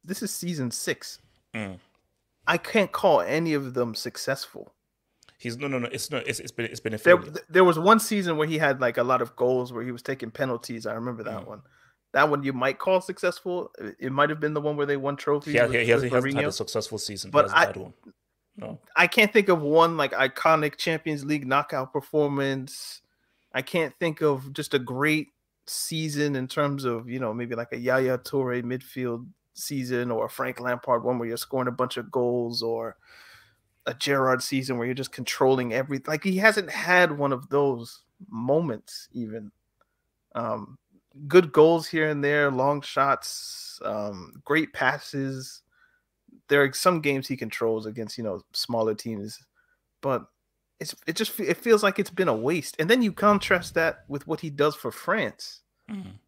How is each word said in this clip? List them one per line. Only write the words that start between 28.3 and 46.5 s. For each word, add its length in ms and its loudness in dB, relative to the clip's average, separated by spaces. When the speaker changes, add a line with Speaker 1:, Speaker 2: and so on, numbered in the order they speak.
Speaker 1:
midfield 640 -6
season 540 -4
or 160 0
a 40 -6
Frank 300 -6
Lampard 440 0
one 160 0
where 80 -4
you're 100 -4
scoring 300 -2
a 40 -2
bunch 260 -4
of 140 -8
goals 520 0
or 340 -4
a 80 -6
Gerrard 480 2
season 360 -2
where 100 -2
you're 80 -2
just 160 -8
controlling 600 2
everything. 340 -2
Like, 160 -2
he 140 0
hasn't 340 4
had 460 4
one 160 0
of 160 -6
those 520 0
moments 840 -2
even. 400 -10
Um, 440 -6
good 240 6
goals 360 6
here 220 0
and 140 -2
there, 260 4
long 320 0
shots, 1040 -2
um, 580 -8
great 300 0
passes. 880 -4
There 160 6